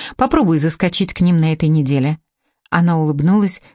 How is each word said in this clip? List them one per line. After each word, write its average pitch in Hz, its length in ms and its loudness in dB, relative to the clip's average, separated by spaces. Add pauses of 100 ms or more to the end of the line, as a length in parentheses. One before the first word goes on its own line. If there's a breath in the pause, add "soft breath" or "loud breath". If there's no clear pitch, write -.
(160 loud breath)
Попробуй 247 420 2
заскочить 170 540 -2
к - 80 -8
ним 175 200 4
на 160 120 2
этой 156 160 0
неделе». 143 500 0 (520)
Она 170 280 0
улыбнулась 160 640 0 (120 soft breath)